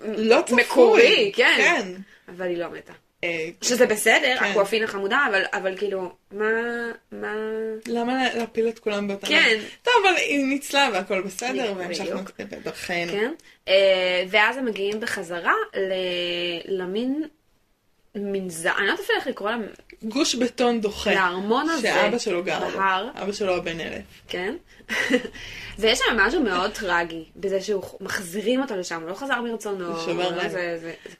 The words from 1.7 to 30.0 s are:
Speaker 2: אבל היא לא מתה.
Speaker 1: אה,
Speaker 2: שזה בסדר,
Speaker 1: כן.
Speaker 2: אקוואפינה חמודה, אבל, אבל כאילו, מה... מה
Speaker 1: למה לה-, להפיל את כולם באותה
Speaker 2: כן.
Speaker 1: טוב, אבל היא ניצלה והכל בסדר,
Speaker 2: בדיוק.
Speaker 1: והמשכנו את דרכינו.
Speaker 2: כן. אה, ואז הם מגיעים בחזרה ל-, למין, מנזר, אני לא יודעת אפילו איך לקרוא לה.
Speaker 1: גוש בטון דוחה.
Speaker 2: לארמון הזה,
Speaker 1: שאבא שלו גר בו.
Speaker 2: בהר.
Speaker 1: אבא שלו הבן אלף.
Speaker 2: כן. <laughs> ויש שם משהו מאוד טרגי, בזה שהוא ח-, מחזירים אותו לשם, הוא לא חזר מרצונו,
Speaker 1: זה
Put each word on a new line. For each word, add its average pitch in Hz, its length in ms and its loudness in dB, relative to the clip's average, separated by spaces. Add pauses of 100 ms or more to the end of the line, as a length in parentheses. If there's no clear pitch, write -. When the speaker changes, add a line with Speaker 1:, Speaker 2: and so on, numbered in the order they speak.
Speaker 2:
אבל 185 180 -8
היא 175 120 -4
לא 170 120 -6
מתה. 156 220 -16 (320)
Speaker 1:
אה, 165 240 -4 (140)
Speaker 2:
שזה 240 240 4
בסדר, 247 520 4
Speaker 1:
כן. - 60 0
Speaker 2:
אקוואפינה 208 420 2
חמודה, 214 440 0
אבל, 190 120 2 (100)
אבל 190 240 -2
כאילו, 190 360 -4 (180)
מה... 202 140 -4 (680)
מה 208 220 -8 (520)
Speaker 1:
למה 233 280 -2
לה-, 262 200 0
להפיל 226 340 -2
את 226 100 -6
כולם 208 300 -4
באותה 196 180 -6
Speaker 2:
כן. 285 320 4 (240)
Speaker 1:
טוב, 494 120 2 (120)
אבל 359 100 6
היא 285 280 0
ניצלה 277 480 2
והכל 196 300 -2
בסדר, 240 300 -6 (100)
Speaker 2:
בדיוק. 202 160 -2
Speaker 1:
והמשכנו 175 420 -6 (200)
את - 240 -12
דרכינו. 170 480 -4
Speaker 2:
כן. 214 200 0 (360)
אה, 185 600 4
ואז 214 280 4
הם 269 80 -4
מגיעים 208 360 -2
בחזרה 190 520 -2 (220)
ל-, 190 180 -2 (880)
למין, 240 420 -2 (920)
מנזר, 185 640 -4
אני 196 80 0
לא 208 40 2
יודעת 370 140 -4
אפילו 440 140 0
איך - 80 -6
לקרוא 208 240 -4
לה. 240 60 -2 (460)
Speaker 1:
גוש 247 320 -2
בטון 240 460 0
דוחה. 202 340 0
Speaker 2:
לארמון 196 540 2
הזה, 277 200 0
Speaker 1:
שאבא 202 300 2
שלו 180 260 -2
גר 156 160 -2
בו. - 180 -4
Speaker 2:
בהר. 190 360 0
Speaker 1:
אבא 196 180 -6
שלו 190 240 0
הבן 170 240 -6
אלף. - 220 -8 (260)
Speaker 2:
כן. 185 260 -6 (360)
<laughs> - 880 -4
ויש 220 200 2
שם 330 180 0
משהו 233 260 4
מאוד 190 280 0
טרגי, 170 540 -2 (120)
בזה 190 240 -2
שהוא 190 220 -2
ח-, - 180 -14
מחזירים 202 600 -2
אותו 240 140 -4
לשם, 175 260 -6
הוא 160 80 -8
לא 180 40 -8
חזר 262 260 -4
מרצונו, 202 560 -6
Speaker 1:
זה 165 80 -6